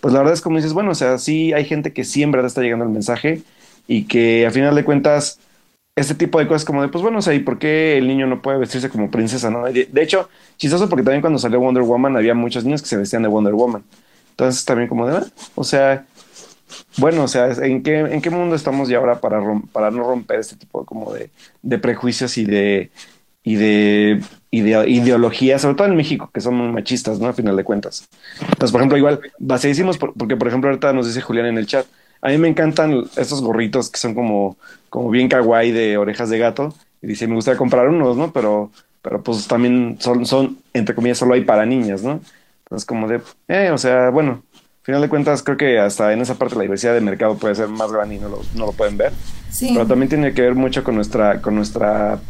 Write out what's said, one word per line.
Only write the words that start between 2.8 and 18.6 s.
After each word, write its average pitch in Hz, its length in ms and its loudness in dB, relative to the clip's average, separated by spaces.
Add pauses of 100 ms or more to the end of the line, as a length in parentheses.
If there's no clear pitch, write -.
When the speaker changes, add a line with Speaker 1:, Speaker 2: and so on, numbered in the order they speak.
Speaker 1:
el 110 60 -2
mensaje 120 500 -2 (460)
y 113 180 0
que 117 420 4
a 113 40 0
final 139 240 2
de 147 80 2
cuentas 147 560 0 (560)
este 143 200 -2
tipo 165 240 0
de 147 80 2
cosas 156 180 0
como 143 160 -2
de, 139 80 -2
pues 170 140 -6
bueno, 220 160 0
o - 20 -4
sea, 180 140 2
¿y 143 40 2
por 131 200 -4
qué 156 400 2
el 127 80 2
niño 135 200 0
no 127 140 -4
puede 135 160 -2
vestirse 127 320 -4
como 104 220 -4
princesa, 113 400 -2
no? 120 140 -4
De, 127 240 0
de 135 140 0
hecho, 180 240 -2 (300)
chistoso 175 320 0
porque 135 140 0
también 135 180 2
cuando 156 180 0
salió 120 220 0
Wonder 127 220 2
Woman 123 340 2
había 113 160 2
muchos 120 320 -2
niños 147 160 -2
que - 80 -14
se 117 80 -2
vestían 101 240 -2
de 110 80 2
Wonder 104 240 2
Woman. 113 300 0 (480)
Entonces 127 340 -2
también 120 240 0
como 117 180 -2
de, 156 100 -2
ah, 220 60 -2 (320)
o - 80 -4
sea, 135 420 2 (920)
bueno, 151 260 2
o 131 40 0
sea, 127 240 2
¿en 131 320 -2
qué, 151 160 0
en 156 220 -2
qué 170 80 -2
mundo 175 260 0
estamos 139 340 -2